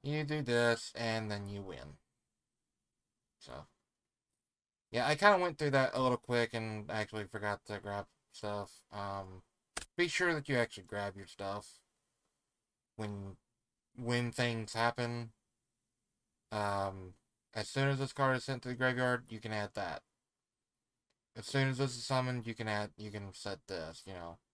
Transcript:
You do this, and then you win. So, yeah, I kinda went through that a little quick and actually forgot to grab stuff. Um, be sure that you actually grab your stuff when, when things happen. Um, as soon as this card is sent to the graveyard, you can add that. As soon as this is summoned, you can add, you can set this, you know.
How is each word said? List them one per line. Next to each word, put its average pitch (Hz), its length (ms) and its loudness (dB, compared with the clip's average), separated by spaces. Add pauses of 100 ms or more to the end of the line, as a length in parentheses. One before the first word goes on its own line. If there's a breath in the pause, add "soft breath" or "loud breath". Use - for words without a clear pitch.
You 147 220 0
do 151 160 0
this, 120 540 4
and 110 360 0
then 101 160 -4
you 101 140 -6
win. 73 340 -10 (1400)
So, - 140 -14 (1400)
yeah, 120 160 2
I 151 80 4
kinda 202 220 8
went 175 200 0
through 147 120 2
that 135 240 6
a 131 80 0
little 123 160 4
quick 120 360 0
and 110 380 -4
actually 107 320 -2
forgot 104 440 -4
to 104 120 -4
grab 101 280 -4 (260)
stuff. 104 580 -6
Um, 98 520 -6 (520)
be 175 140 2
sure 175 240 2
that 147 160 -4
you 131 80 4
actually 113 260 0
grab 101 320 -4
your 98 120 -12
stuff 101 520 -8 (1160)
when, 101 400 -6 (580)
when 120 380 0
things 117 400 0
happen. 120 580 0 (1200)
Um, 98 640 -2 (400)
as 107 160 -4
soon 139 180 2
as 135 120 2
this 135 120 -2
card 131 240 4
is 120 80 -2
sent 127 200 -4
to 127 60 -4
the 123 60 -2
graveyard, 123 540 2
you 110 100 -8
can 110 140 -4
add 104 220 0
that. 90 260 -2 (1300)
As 113 100 -10
soon 135 240 4
as 127 80 0
this 131 180 2
is 120 80 -8
summoned, 127 420 0
you 113 80 -4
can 110 140 -4
add, 104 300 2
you 107 120 -8
can 101 240 -8
set 98 340 -6
this, 82 380 -6
you 95 80 -10
know. 85 240 -10 (160)